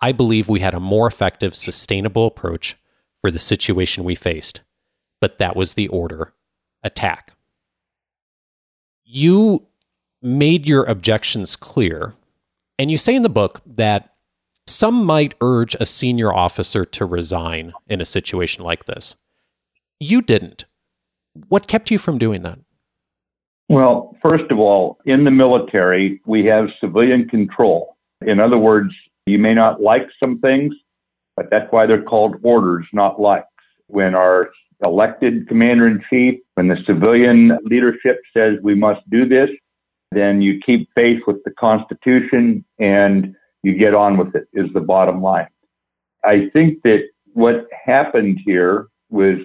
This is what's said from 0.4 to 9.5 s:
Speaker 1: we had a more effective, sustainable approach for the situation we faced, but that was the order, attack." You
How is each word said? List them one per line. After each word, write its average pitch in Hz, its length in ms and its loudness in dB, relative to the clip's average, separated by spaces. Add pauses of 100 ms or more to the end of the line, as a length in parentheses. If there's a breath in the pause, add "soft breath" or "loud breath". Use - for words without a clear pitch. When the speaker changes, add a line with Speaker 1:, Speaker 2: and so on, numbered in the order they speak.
Speaker 1:
we 104 120 0
had 92 140 -4
a 87 60 -8
more 101 260 0
effective, 98 480 -4
sustainable 101 720 -4
approach - 500 -8 (440)
for 101 100 -2
the 82 80 -4
situation 92 640 -4
we 90 140 -6
faced, - 460 -8 (580)
but - 180 -4
that 90 160 -4
was 92 200 -4
the 101 140 -4
order, 82 440 -8 (500)
attack." - 520 -8 (1700)
You 175 640 2 (540)